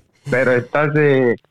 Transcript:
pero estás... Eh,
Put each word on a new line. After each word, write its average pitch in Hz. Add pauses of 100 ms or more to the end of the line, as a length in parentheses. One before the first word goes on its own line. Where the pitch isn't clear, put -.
(300)
pero 127
estás... 143
Eh, 131 (160)